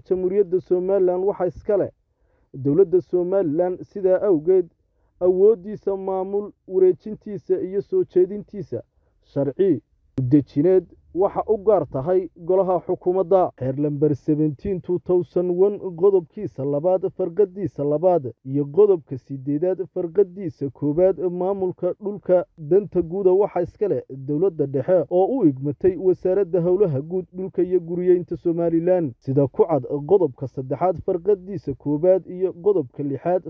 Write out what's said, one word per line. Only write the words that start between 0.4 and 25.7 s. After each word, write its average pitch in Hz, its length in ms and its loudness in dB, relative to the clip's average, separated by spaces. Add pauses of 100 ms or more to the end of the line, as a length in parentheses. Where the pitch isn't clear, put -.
Somaliland 185 640 0
waxa 196 220 -2
iska - 300 -2
leh 151 120 -2 (640)
dowladda 160 480 2
Somaliland. 180 800 -2
Sidaa 185 380 0
awgeed, 180 440 2 (540)
awooddiisa 196 800 2
maamul, 190 540 -4 (160)
wareejintiisa 190 960 0
iyo 190 200 -4
soo 185 220 -2
jeedintiisa 180 760 -2 (420)
sharci 143 580 -2 (380)
u - 20 -2
dejineed 147 600 2 (320)
waxa 196 320 0
u 214 100 0
gaar 185 320 2
tahay 175 480 -2
golaha 180 420 0
xukuumadda. 180 800 0
Xeer 131 200 -4
lambar 147 360 0
seventeen 156 680 -2
two 180 180 -4
thousand 180 500 -2
one 190 300 2
qodobkiisa 180 840 -2
labaad 170 520 0
farqadiisa 185 680 -2
labaad 151 480 0 (140)
iyo 139 200 -2
qodobka 165 520 2
siddeedaad 147 760 -4
farqadiisa 175 760 -2
koowaad 170 500 0
maamulka 180 760 -4 (100)
dhulka 185 420 0 (120)
danta 175 440 0
guuda 180 300 0
waxa 190 300 2
iska - 260 -4
leh 143 220 -2
dowladda 147 560 -2
dhexe 139 440 0
oo 180 160 4
u 233 220 2
igmatay 143 500 0